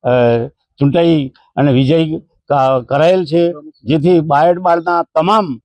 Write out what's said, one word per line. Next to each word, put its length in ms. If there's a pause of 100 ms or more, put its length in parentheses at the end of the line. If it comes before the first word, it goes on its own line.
અ, 80 (360)
ચૂંટાઈ 840 (240)
અને 160
વિજય 500 (260)
કા-, 400
કરાયેલ 360
છે, 280 (320)
જેથી 360
બાયડ 380
બારના 440
તમામ 640